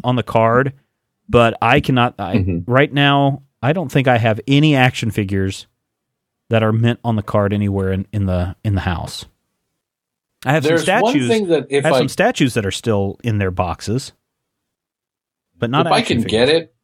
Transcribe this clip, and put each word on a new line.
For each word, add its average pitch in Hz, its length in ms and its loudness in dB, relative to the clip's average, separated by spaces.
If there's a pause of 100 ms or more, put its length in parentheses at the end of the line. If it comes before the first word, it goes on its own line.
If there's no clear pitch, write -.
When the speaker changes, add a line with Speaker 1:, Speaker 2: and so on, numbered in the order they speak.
Speaker 1:
on 123 120 0
the 117 60 -2
card, 117 500 2 (560)
but 117 340 4
I 117 180 4
cannot, 123 380 0
I, 98 180 -6
Speaker 2:
Mm-hmm. 90 340 -2
Speaker 1:
right 131 220 2
now, 139 500 2 (200)
I 135 100 0
don't 165 180 -4
think 135 180 0
I 123 100 4
have 110 280 0
any 147 300 4
action 127 340 0
figures 95 560 -4 (840)
that 113 120 2
are 110 100 2
mint 117 300 0
on 113 140 -2
the 101 60 -2
card 101 300 0
anywhere 98 400 -2
in, 95 200 -4
in 98 140 -2
the, 90 360 -2
in 107 120 -2
the 92 80 -2
house. 82 420 -6 (1200)
I 131 80 2
have 151 120 2
Speaker 2:
There's 160 200 2
Speaker 1:
some 190 160 2
Speaker 2:
one 226 120 2
Speaker 1:
statues, 269 160 0
Speaker 2:
thing 220 200 0
that 147 220 0
if 143 140 0
Speaker 1:
I 156 40 2
have 143 60 2
Speaker 2:
I 131 60 4
Speaker 1:
some 135 80 0
statues 170 460 0
that 107 120 -2
are 98 60 -4
still 101 500 -2
in 107 160 -2
their 95 140 0
boxes, 92 600 -6 (1500)
but 117 120 -4
not 151 160 0
Speaker 2:
If 165 60 0
I 202 80 2
Speaker 1:
action 180 220 -2
Speaker 2:
can 107 60 -4
get 113 200 2
Speaker 1:
figures. 165 160 2
Speaker 2:
it, - 200 -20